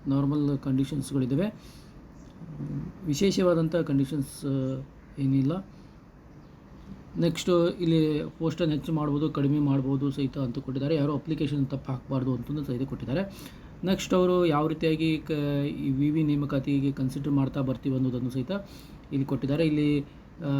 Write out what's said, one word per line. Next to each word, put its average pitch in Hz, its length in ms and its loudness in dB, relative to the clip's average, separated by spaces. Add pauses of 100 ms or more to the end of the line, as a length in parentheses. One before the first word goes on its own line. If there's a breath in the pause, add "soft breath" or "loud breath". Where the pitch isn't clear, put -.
ನಾರ್ಮಲ್ 143 500 2
ಕಂಡೀಷನ್ಸ್‌ಗಳಿದ್ದಾವೆ, 139 1200 -2 (1300 loud breath)
ವಿಶೇಷವಾದಂಥ 170 720 4
ಕಂಡೀಷನ್ಸ್ 139 680 0 (760)
ಏನಿಲ್ಲ. 135 480 2 (1500 loud breath)
ನೆಕ್ಸ್ಟು 170 600 2
ಇಲ್ಲಿ 160 520 2 (100)
ಪೋಸ್ಟನ್ನು 160 340 0
ಹೆಚ್ಚು 156 200 -4
ಮಾಡ್ಬೋದು, 151 360 0
ಕಡಿಮೆ 143 300 2
ಮಾಡ್ಬೋದು 139 520 2
ಸಹಿತ 135 260 -4
ಅಂತ 135 220 -4
ಕೊಟ್ಟಿದ್ದಾರೆ. 135 360 -2
ಯಾರು 147 200 2
ಅಪ್ಲಿಕೇಶನ್ 147 520 -2
ತಪ್ಪು 135 240 -6
ಹಾಕಬಾರ್ದು 131 440 -2
ಅಂತಲೂ 147 280 -6
ಸಹಿತ 135 260 -4
ಕೊಟ್ಟಿದ್ದಾರೆ. 123 320 -2 (640 loud breath)
ನೆಕ್ಸ್ಟ್ 185 300 0
ಅವರು 180 320 6
ಯಾವ 151 220 4
ರೀತಿಯಾಗಿ 160 500 2
ಕ-, 143 480 0
ಈ 147 240 -2
ವಿ 139 200 2
ವಿ 156 140 4
ನೇಮಕಾತಿಗೆ 143 680 2
ಕನ್ಸಿಡರ್ 139 400 -2
ಮಾಡ್ತಾ 135 300 2
ಬರ್ತೀವಿ 131 340 -2
ಅನ್ನೋದನ್ನು 127 340 0
ಸಹಿತ 127 220 -4 (600 loud breath)
ಇಲ್ಲಿ 135 140 0
ಕೊಟ್ಟಿದ್ದಾರೆ. 156 420 0
ಇಲ್ಲಿ, 147 340 4
ಆ, 143 40 -6 (540 loud breath)